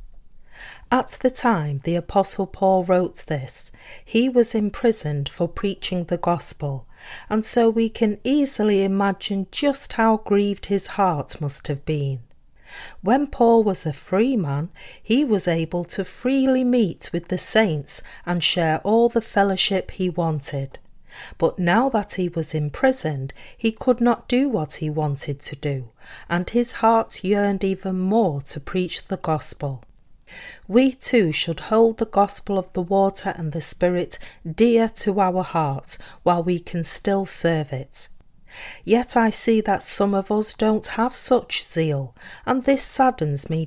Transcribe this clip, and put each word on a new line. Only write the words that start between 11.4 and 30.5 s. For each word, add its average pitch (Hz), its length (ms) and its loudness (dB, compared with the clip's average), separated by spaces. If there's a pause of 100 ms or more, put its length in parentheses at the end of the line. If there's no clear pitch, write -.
must 143 280 -4
have 143 160 -4
been. 139 340 -2 (840)
When 262 240 2
Paul 233 380 4
was 196 240 -2
a 147 60 -2
free 233 440 0
man, 147 320 -2 (320)
he 269 240 2
was 214 220 0
able 170 380 0
to 185 200 -4
freely 262 580 2
meet 247 480 2
with 170 180 -4
the 180 100 0
saints 175 640 0 (240)
and 175 160 0
share 160 400 2
all 233 260 4
the 233 120 0
fellowship 196 680 0
he 185 180 -4
wanted. 156 720 -4 (600)
But 160 220 0
now 190 300 2
that 202 240 -2
he 180 160 -2
was 165 260 -4
imprisoned, 147 800 0 (240)
he 220 160 0
could 247 260 0
not 233 300 0
do 262 180 2
what 170 280 -2
he 156 140 -4
wanted 147 520 -4
to - 160 -6
do, 135 320 -6 (400)
and 175 200 -2
his 240 220 2 (120)
heart 226 380 2
yearned 202 440 0
even 185 340 -2
more 185 440 2
to - 180 -6
preach - 480 -4
the - 80 -4
gospel. 143 640 -4 (840)